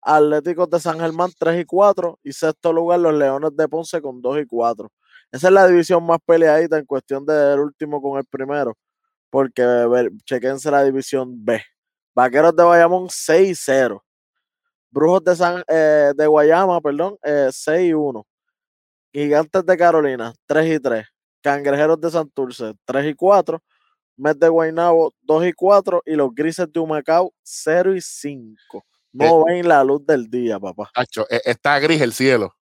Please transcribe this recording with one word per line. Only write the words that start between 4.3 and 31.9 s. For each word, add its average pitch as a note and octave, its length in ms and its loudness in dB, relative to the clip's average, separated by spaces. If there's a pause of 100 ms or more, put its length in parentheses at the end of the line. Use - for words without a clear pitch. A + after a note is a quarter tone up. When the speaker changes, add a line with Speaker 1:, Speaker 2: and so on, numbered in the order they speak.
Speaker 1:
y D3 60 -6
cuatro. A#2 460 -6 (400)
Esa C3+ 160 -2
es F#3 60 6
la G3 140 8
división F3 380 2
más E3 200 0
peleadita D#3+ 520 2
en D3 80 -6
cuestión C#3 400 -8
del C#3+ 340 2
último D3 420 -6
con C#3 160 -6
el C3+ 80 -6
primero. C3+ 520 -8 (520)
Porque, C3 340 -2
ver, A#2+ 480 0 (140)
chequense C3+ 460 -6
la C#3 120 2
división C3 640 -4
B. A2 160 -2 (540)
Vaqueros C#3 400 2
de E3+ 80 4
Bayamón, E3+ 460 4
seis F#3 400 0
y F3 60 -6
cero. B2+ 480 -2 (840)
Brujos D#3+ 340 2
de F3 120 2
San, F3 320 -2
eh, D3+ 480 2
de D3+ 120 0
Guayama, D#3+ 540 2
perdón, D#3 420 -6
eh, C#3+ 280 -2
seis E3+ 400 -2
y - 20 0
uno. C#3 320 -6 (880)
Gigantes D3 520 0
de F3+ 120 2
Carolina, C#3+ 560 0 (140)
tres D#3+ 280 0
y D3+ 40 -2
tres. A#2 280 -4 (340)
Cangrejeros C#3+ 600 0
de E3 80 -2
Santurce, C3 640 -6 (100)
tres C3+ 220 -4
y D3+ 80 -6
cuatro. F3 480 0 (560)
Mets C#3+ 220 -2
de E3 100 4
Guaynabo, E3 720 0
dos D#3 240 0
y F3 80 -2
cuatro. F#3+ 520 2
Y D#3 100 -4
los C3+ 180 -2
Grises D#3+ 400 -6
de E3 60 -4
Humacao, D#3+ 520 -2 (120)
cero F3+ 520 -2
y F3+ 60 -6
cinco. A2+ 840 -16 (300)
No D#3+ 340 4
Speaker 2:
Eh. F3 60 0
Speaker 1:
ven F3 140 -2
la D3 160 4
luz C#3 220 -2
del B2+ 240 0
día, A#2 300 -4
papá. G2 340 -12
Speaker 2:
Tacho, A#2 360 -4
e-, A#2+ 160 -2
está C#3+ 340 0
gris D3+ 220 0